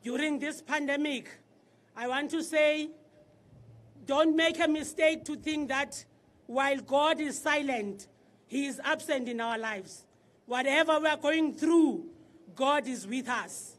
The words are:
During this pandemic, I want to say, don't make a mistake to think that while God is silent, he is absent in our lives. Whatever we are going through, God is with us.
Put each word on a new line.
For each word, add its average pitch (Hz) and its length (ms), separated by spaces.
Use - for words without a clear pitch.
During 269 360
this 294 240
pandemic, 285 640
I 233 140
want 269 220
to 320 120
say, 302 460
don't 311 280
make 330 260
a 339 60
mistake 311 600
to 302 100
think 302 320
that 277 340
while 269 320
God 294 420
is 277 180
silent, 262 720
he 277 200
is 269 160
absent 285 460
in 233 140
our 233 160
lives. 214 480
Whatever 277 540
we 311 60
are 302 120
going 302 340
through, 320 540
God 269 340
is 214 180
with 233 220
us. - 500